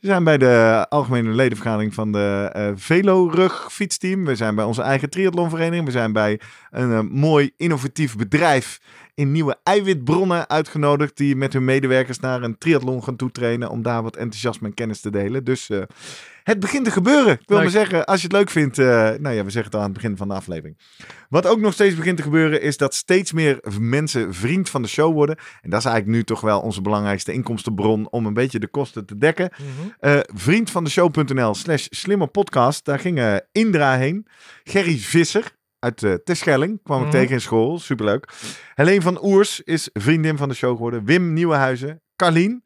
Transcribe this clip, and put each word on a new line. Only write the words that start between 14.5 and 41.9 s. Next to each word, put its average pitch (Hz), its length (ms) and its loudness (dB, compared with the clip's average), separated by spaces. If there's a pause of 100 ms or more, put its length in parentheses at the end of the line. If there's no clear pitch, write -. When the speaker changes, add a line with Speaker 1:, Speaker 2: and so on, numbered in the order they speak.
Speaker 1:
en 101 60 -10
kennis 110 260 -6
te 104 100 -8
delen. 104 340 -2
Dus, 127 260 -4
eh, 98 120 -2 (600)
het 208 180 0
begint 254 240 -2
te 220 60 0
gebeuren. 220 420 4
Ik 117 140 0
wil 202 100 4
Speaker 2:
Leuk. 160 100 4
Speaker 1:
maar 180 40 2 (140)
zeggen, 180 200 0
als 190 160 0
je 175 60 -6
het 180 100 0
leuk 202 140 4
vindt, 143 280 0
eh, 131 80 6
nou 117 480 2
ja, 104 100 -2
we 98 60 -6
zeggen 110 140 -2
het 107 100 -12
al 107 60 0
aan 101 40 -2
het 98 100 -4
begin 104 220 -6
van 98 120 -8
de 101 60 -6
aflevering. 82 440 -10 (500)
Wat 151 180 2
ook 220 140 4
nog 208 120 2
steeds 196 240 4
begint 170 200 0
te 156 60 -6
gebeuren 156 400 2
is 143 140 -2
dat 139 180 0
steeds 185 380 0
meer 156 300 2
v-, 101 160 -6
mensen 117 560 -2
vriend 143 360 -2
van 135 120 -4
de 110 60 -6
show 160 260 2
worden. 147 220 2 (240)
En - 100 -12
dat 98 80 0
is 117 80 -4
eigenlijk 113 300 0
nu 117 80 0
toch 110 160 -6
wel 107 200 2
onze 98 220 -6
belangrijkste 101 500 -2
inkomstenbron 110 800 -2
om 113 160 -4
een 104 80 -4
beetje 127 240 -2
de 104 100 -6
kosten 127 380 -8
te 104 120 -16
dekken. 160 380 0
Speaker 2:
Mhm. 143 320 -12 (120)
Speaker 1:
Eh, 143 180 4 (160)
vriendvandeshow 170 760 2
punt 139 240 -2
N 131 100 0
L 107 100 0
slash 151 360 -4
slimmerpodcast. 175 920 0
Daar 143 140 -2
ging, 175 200 -2
eh, 110 160 2 (180)
Indra 165 440 2
heen. 156 300 -2 (380)
Gerry 175 340 0
Visser 165 580 0 (220)
uit, - 240 -6
eh, 104 120 2
Terschelling 165 680 0
kwam 139 180 -2
ik 127 60 -2
Speaker 2:
Mhm. 147 100 0
Speaker 1:
tegen 131 180 2
in 123 60 0
school. 117 380 0
Superleuk. 113 500 -2 (460)
Helene 185 280 4
van 180 220 -2
Oers 196 360 4
is 156 320 -4
vriendin 156 440 0
van 139 120 -2
de 131 60 -4
show 123 220 0
geworden. 117 280 -4
Wim 170 280 2
Nieuwenhuizen. 147 720 -2 (140)